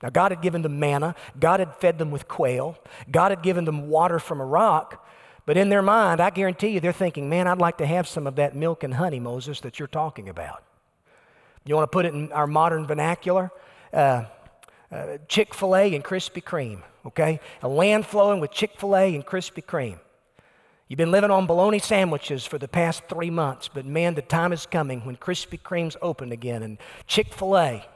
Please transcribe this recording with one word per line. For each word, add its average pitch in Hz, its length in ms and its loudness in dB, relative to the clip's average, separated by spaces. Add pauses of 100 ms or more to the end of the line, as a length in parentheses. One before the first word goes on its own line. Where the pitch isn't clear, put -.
Now, 120 80 -8
God 185 220 4
had 165 100 -6
given 170 200 0
them 147 180 -2
manna. 147 360 0 (240)
God 170 200 6
had 170 160 2
fed 175 220 2
them 156 140 -4
with 143 160 -8
quail. 131 500 -2 (320)
God 170 220 4
had 180 100 -2
given 175 240 0
them 147 220 -4
water 165 320 2
from 151 200 -6
a 135 60 -4
rock. 156 600 2 (400)
But 151 100 2
in 196 120 4
their 202 120 4
mind, 190 400 4
I 185 80 4
guarantee 190 400 -2
you, 202 100 -2
they're 170 120 0
thinking, 156 380 -4
"Man, 180 180 2
I'd 180 100 2
like 170 200 2
to 156 80 -2
have 170 220 0
some 147 200 -6
of 135 80 -6
that 143 200 0
milk 160 280 -2
and 127 120 -6
honey, 156 240 -2
Moses, 123 420 -8
that - 180 -14
you're 147 80 -8
talking 151 420 -6
about." 80 340 -12 (1040)
You 147 100 0
wanna 156 120 2
put 175 180 0
it 165 80 -4
in 147 180 -6
our 147 160 0
modern 156 380 2
vernacular? 175 680 0 (400)
Uh, 127 340 4 (640)
uh, 147 260 -10 (100)
Chick-fil-A 196 680 2
and 139 80 -6
Krispy 185 400 -8
Kreme, 113 400 -8 (220)
okay? 156 340 0 (220)
A 127 60 -4
land 202 380 2
flowing 202 340 4
with 151 120 -4
Chick-fil-A 196 640 2
and 139 100 -8
Krispy - 400 -8
Kreme. 117 340 -6 (880)
You've 151 100 -10
been 165 140 2
living 202 200 4
on 190 140 4
bologna 190 340 4
sandwiches 165 640 0
for 156 120 -8
the 131 120 -10
past 165 400 0
three 170 200 -4
months, 156 380 -4
but 135 180 -10
man, 165 280 0
the 147 80 -4
time 170 320 0
is 160 120 -6
coming 135 360 -4
when 123 160 -10
Krispy - 420 -8
Kreme's 165 420 -6
open 139 300 -6
again 117 320 -6
and 107 140 -12 (300)
Chick-fil-A, 185 760 0 (100)